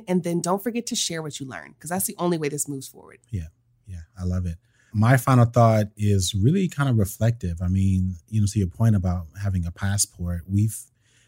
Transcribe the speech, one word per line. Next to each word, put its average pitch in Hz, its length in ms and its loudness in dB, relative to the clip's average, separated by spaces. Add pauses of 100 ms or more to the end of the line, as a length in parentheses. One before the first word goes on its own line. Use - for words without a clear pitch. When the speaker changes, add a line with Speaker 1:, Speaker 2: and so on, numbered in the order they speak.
Speaker 1:
And 180 160 0
then 170 180 -2
don't 185 220 -2
forget 233 240 -6
to 240 80 -6
share 165 260 -4
what 156 180 -10
you 139 60 -12
learn, 80 340 -14
'cause 156 100 -14
that's 185 160 -4
the - 120 -8
only 170 200 0
way 156 120 -4
this 147 200 -6
moves 135 180 -10
forward. - 320 -20 (120)
Speaker 2:
Yeah, 85 160 -8 (380)
yeah, 90 160 -14 (160)
I 92 60 -10
love 90 220 -4
it. 85 120 -6 (360)
My 113 240 6
final 123 280 6
thought 113 420 4 (100)
is 101 380 2
really 160 340 2
kind 143 200 -2
of 120 80 2
reflective. 98 640 -2
I 90 60 -2
mean, 92 500 0 (120)
you 110 120 0
know, 104 60 4
to 104 120 -2
your 95 100 2
point 113 260 2
about 90 320 -2 (140)
having 95 240 -2
a 85 60 -6
passport, 87 760 -4
we've 104 300 0 (500)